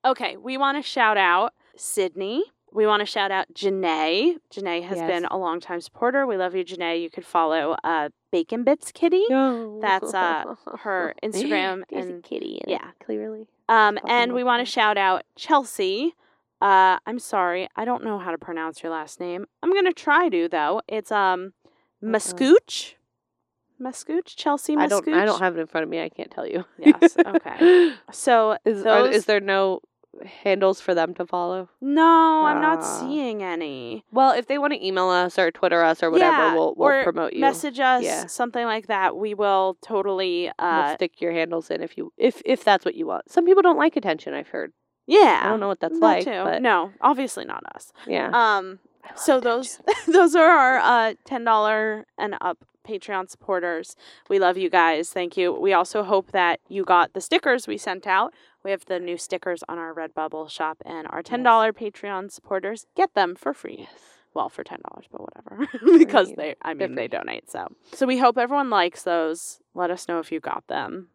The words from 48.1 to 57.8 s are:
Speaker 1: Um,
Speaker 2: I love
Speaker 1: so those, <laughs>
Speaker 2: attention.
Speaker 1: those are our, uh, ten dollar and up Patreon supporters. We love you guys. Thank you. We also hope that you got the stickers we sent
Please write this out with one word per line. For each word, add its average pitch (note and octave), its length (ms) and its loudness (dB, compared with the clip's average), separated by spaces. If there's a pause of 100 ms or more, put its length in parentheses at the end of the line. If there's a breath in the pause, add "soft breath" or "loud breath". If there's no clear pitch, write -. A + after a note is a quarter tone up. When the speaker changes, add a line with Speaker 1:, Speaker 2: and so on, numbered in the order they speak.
Speaker 1:
Um, G3+ 520 0 (260)
Speaker 2:
I - 40 -20
love - 100 -20
Speaker 1:
so C4 220 2
those, A#3+ 400 -4
<laughs> - 80 -4
Speaker 2:
attention. - 240 0
Speaker 1:
those F4 240 6
are E4 120 8
our, C4 300 6
uh, A3+ 360 2 (100)
ten B3 180 -8
dollar G#3+ 640 0 (100)
and G#3 240 -6
up F3 180 -4 (280)
Patreon F#3+ 420 -8
supporters. F3 680 -6 (320 loud breath)
We G3 100 2
love F3+ 180 4
you F#3 140 -2
guys. E3 420 4
Thank F3 240 -6
you. F3+ 160 0
We F#3+ 200 0
also F#3 320 2
hope F#3+ 280 0
that F3 360 2
you G3 160 -6
got F3 300 2
the F#3 60 -6
stickers B3+ 460 0
we G#3 120 -6
sent F#3+ 280 -10